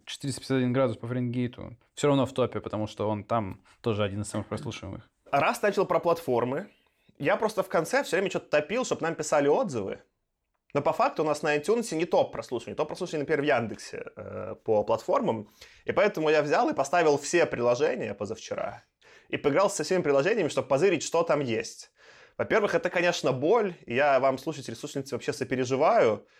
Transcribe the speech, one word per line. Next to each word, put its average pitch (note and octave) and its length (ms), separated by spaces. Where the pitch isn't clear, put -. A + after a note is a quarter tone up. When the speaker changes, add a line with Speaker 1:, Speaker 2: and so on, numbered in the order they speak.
Speaker 1:
четыреста - 360
пятьдесят C3+ 160
один B2 160
градус B2 240
по B2 100
Фаренгейту B2 680
все - 120
равно C#3 180
в - 80
топе, A#2 280
потому G#2+ 260
что G#2+ 220
он G#2 140
там G#2 380
тоже G#2 220
один G2+ 180
из G2+ 60
самых G#2+ 200
прослушиваемых. - 640
Speaker 2:
Раз E3+ 320
начал G3+ 240
про E3 120
платформы, D3 680
я D#3 180
просто G#3+ 280
в - 40
конце G3 360
все E3+ 140
время F#3+ 120
что-то - 200
топил, F#3 360
чтоб - 160
нам D#3+ 140
писали D3 320
отзывы. C#3 500
Но C#3+ 60
по D3 120
факту A#3 300
у - 20
нас D3 160
на D3 160
iTunes G#3+ 380
не D#3+ 100
топ E3+ 260
прослушиваний, C3+ 440
топ D3+ 120
прослушиваний, D#3+ 360
например, D3 180
в C#3+ 40
Яндексе, A#2 580
э, G2 480
по G#2+ 200
платформам. A2+ 680
И - 80
поэтому F3 360
я D3+ 140
взял F3+ 260
и D4 40
поставил E3 440
все E3 280
приложения A#2+ 680
позавчера - 720
и - 80
поиграл D#3+ 320
со E3 140
всеми F3+ 200
приложениями, D3 460
чтобы B2+ 180
позырить, D3 360
что E3+ 200
там E3 160
есть. - 520
Во-первых, G3+ 360
это, F3 160
конечно, E3+ 440
боль. F3 420
Я C3+ 340
вам, C3 180
слушатели, C#3+ 360
слушательницы, C3+ 420
вообще A#2+ 180
сопереживаю. C3 920